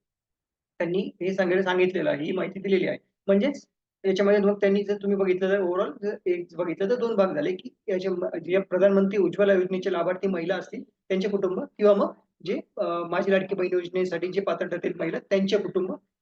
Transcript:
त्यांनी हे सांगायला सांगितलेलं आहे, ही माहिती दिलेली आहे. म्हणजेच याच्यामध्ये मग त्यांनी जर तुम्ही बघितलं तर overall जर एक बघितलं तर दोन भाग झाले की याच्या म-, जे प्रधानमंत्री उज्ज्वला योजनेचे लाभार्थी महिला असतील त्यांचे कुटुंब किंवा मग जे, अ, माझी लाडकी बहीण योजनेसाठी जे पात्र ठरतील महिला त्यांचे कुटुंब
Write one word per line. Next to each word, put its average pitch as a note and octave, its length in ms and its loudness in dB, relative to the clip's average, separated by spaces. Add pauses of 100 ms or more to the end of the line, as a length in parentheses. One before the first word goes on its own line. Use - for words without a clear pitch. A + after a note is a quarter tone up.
(760)
त्यांनी F3 340 -2 (100)
हे F#3+ 120 -2
सांगायला F#3+ 300 2
सांगितलेलं F3+ 460 0
आहे, D3 140 -2
ही F3+ 80 -4
माहिती F#3 280 -4
दिलेली F#3 280 0
आहे. - 100 -4 (300)
म्हणजेच A3+ 380 2 (400)
याच्यामध्ये G3+ 340 4
मग G3+ 220 4
त्यांनी G3+ 220 2
जर G3+ 120 -2
तुम्ही G3+ 220 -2
बघितलं F#3+ 320 2
तर G3+ 120 2
overall F#3 300 0 (100)
जर G#3 140 -4 (100)
एक F3 300 -2
बघितलं G3 340 -2
तर B3 60 2
दोन A3+ 200 -2
भाग F#3+ 180 4
झाले D3+ 180 -2
की - 180 -10 (180)
याच्या F#3+ 240 -2
म-, F3+ 340 -4
जे F3+ 140 2
प्रधानमंत्री G3 580 2
उज्ज्वला G3 360 4
योजनेचे F#3 400 0
लाभार्थी F3+ 340 -2
महिला F3+ 280 -2
असतील F3 280 -10
त्यांचे G3 460 -4
कुटुंब F#3+ 300 -2 (180)
किंवा G#3 160 6
मग C#4 200 2 (320)
जे, G#3+ 140 -4 (180)
अ, G3+ 80 -2
माझी F3 460 -2
लाडकी F#3+ 240 2
बहीण F#3 180 -2
योजनेसाठी F3+ 540 -2
जे F#3 140 -2
पात्र F3+ 260 -2
ठरतील F3+ 320 -4
महिला E3 200 -4
त्यांचे G3 380 0
कुटुंब F#3 340 -2 (300)